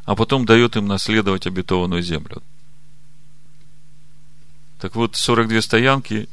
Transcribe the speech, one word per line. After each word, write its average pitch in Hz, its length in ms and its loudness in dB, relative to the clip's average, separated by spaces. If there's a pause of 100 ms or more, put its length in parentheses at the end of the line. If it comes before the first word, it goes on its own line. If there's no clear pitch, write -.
а 104 100 0
потом 123 300 2
даёт 113 320 8
им 101 100 0
наследовать 101 600 2
обетованную 90 560 0
землю. 80 380 -4 (2500)
Так 95 160 -6
вот, 113 220 0
сорок 117 320 4
две 110 120 4
стоянки, 120 720 2